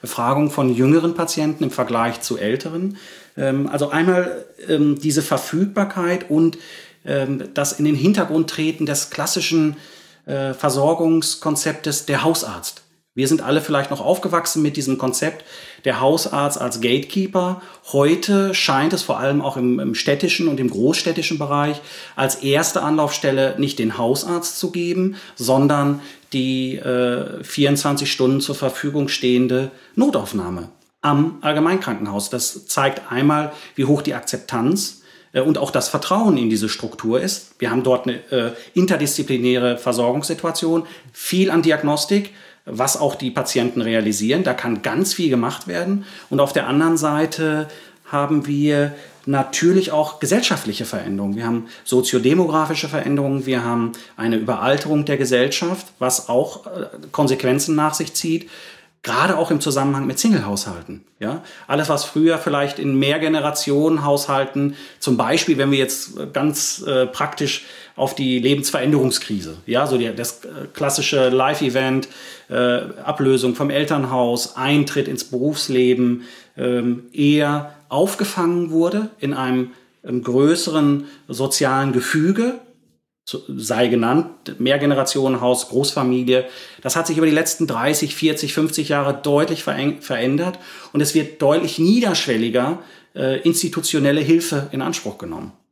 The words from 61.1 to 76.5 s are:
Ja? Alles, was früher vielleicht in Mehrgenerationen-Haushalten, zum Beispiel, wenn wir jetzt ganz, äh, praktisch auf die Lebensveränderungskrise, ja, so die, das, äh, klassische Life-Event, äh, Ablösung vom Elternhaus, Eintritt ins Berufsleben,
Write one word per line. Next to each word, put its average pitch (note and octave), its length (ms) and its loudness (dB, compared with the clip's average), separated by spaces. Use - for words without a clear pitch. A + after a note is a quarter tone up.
Ja? C3 240 -6
Alles, C#3+ 220 0
was D3 160 2
früher D#3+ 320 4
vielleicht C#3+ 420 0
in C3+ 200 0
Mehrgenerationen-Haushalten, C#3+ 1800 2
zum B2+ 180 0
Beispiel, C#3 400 2
wenn C#3 140 2
wir C#3 80 2
jetzt - 560 -4
ganz, D3 520 -2
äh, C3 200 2
praktisch - 580 -4
auf C3+ 180 -2
die B2+ 240 0
Lebensveränderungskrise, B2+ 1200 0
ja, B2 200 2
so C3 120 2
die, A2+ 160 -2
das, A#2+ 300 -8
äh, B2 40 -14
klassische C#3 560 2
Life-Event, C3 800 2
äh, - 60 -8
Ablösung C3 500 2
vom C#3+ 140 -2
Elternhaus, C3 880 0
Eintritt C#3 520 0
ins B2+ 160 -6
Berufsleben, B2+ 1000 2